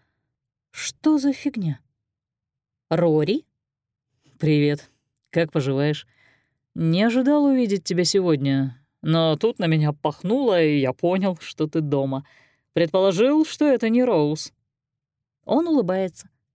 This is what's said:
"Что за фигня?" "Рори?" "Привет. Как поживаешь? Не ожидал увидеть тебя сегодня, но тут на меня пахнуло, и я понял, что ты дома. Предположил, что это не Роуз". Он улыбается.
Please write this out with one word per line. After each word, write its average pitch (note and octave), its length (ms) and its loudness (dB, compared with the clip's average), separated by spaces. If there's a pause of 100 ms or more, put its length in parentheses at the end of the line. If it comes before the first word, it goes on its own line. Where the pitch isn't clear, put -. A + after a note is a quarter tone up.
(720)
"Что - 460 -2
за C4+ 140 0
фигня?" G3 480 -6 (1080)
"Рори?" E3 560 0 (920)
"Привет. D3 540 0 (380)
Как E3 240 -2
поживаешь? C#3+ 540 -2 (680)
Не E3 300 0
ожидал C4 420 2
увидеть A#3+ 400 0
тебя F3 180 -2
сегодня, C#3 720 0 (240)
но D#3+ 360 0
тут - 220 -2
на F3+ 80 -2
меня D3+ 260 2
пахнуло, F#3 680 -2
и D3+ 180 2
я C3 120 0
понял, F#3 480 -2
что - 280 -6
ты D#3+ 120 -4
дома. C#3 480 -2 (460)
Предположил, G3 720 2
что - 200 -2
это B3 220 2
не A#3+ 160 2
Роуз". D#3 480 0 (920)
Он D#4+ 220 0
улыбается. F#3+ 640 -2 (260)